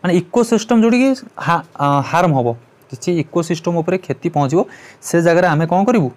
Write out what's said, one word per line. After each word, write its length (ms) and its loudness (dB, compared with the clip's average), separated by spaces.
ମାନେ 120 0
ଇକୋସିଷ୍ଟମ୍ 640 0
ଯେଉଁଠିକି 260 2
ହା-, 280 -2
ଅ, 120 -2
ହାର୍ମ 300 2
ହେବ, 100 0
କିଛି 200 -8
ଇକୋସିଷ୍ଟମ୍ 600 -4
ଉପରେ 160 -2
କ୍ଷତି 320 -8
ପହଞ୍ଚିବ, 300 0
ସେ 200 -2
ଜାଗାରେ 260 4
ଆମେ 200 0
କ'ଣ 160 0
କରିବୁ 340 0